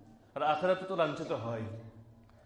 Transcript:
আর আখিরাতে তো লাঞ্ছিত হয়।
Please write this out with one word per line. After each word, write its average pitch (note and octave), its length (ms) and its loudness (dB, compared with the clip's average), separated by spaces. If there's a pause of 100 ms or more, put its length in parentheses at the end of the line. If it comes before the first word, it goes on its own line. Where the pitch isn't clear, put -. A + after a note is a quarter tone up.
(340)
আর C#3 80 -2
আখিরাতে F3 420 4
তো F#3+ 120 -4
লাঞ্ছিত D#3 360 0
হয়। A#2 280 -2 (840)